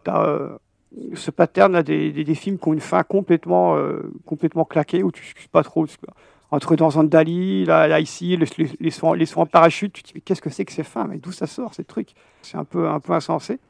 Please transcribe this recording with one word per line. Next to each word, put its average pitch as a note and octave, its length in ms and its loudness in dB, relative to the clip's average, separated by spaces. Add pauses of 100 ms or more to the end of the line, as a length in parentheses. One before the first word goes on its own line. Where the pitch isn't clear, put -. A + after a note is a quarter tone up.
t'as, - 220 0
euh, D3 240 -2 (640)
ce - 180 -8
pattern F#3+ 400 2
là E3+ 120 2
des, D#3 280 -2
des, D3 140 -6
des D#3 100 0
films G3 220 -6
qui - 100 -4
ont D#3 60 2
une D#3 80 0
fin - 220 0
complètement, F3+ 720 2
euh, D3 340 -4 (140)
complètement D#3+ 400 -2
claquée, E3+ 380 0
où F#3 80 0
tu - 120 -20
sais - 280 -20
pas D#3+ 120 4
trop, D#3+ 220 0 (640)
entre D3+ 240 2
Dans D#3 240 2
un D#3+ 40 6
Dali, E3+ 640 2
là, D#3+ 220 6
là D#3 120 2
ici, F3 360 -2
le, D#3+ 120 0 (100)
les, D#3 120 -2 (100)
les E3 100 -2
sauts, D#3+ 240 -2
les E3 140 0
sauts - 140 -4
en E3 40 4
parachute, E3+ 480 4
tu - 80 -20
te - 60 -20
dis, - 80 -20
mais - 60 -14
qu'est-ce - 200 -4
que - 80 -6
c'est G3 160 -6
que - 60 -20
ces - 120 -8
fins ? G#3 240 -6
Mais F#3+ 120 -10
d'où E3+ 120 -12
ça F3+ 140 -6
sort, A#3 300 -10
ces - 80 -10
trucs ? - 300 -10 (280)
C'est - 160 -14
un D3+ 60 -6
peu, E3 260 -2
un D#3 100 -4
peu E3+ 140 -4
insensé. E3 460 -4 (100)